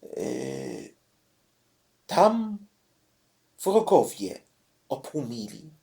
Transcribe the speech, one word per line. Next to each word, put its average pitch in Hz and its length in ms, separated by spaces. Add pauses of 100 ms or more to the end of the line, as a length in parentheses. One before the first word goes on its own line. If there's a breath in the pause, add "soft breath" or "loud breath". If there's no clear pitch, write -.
(160)
Yy, 67 760 (1120)
tam 214 520 (1040)
wrogowie 190 760 (480)
opłumili. 123 800 (120)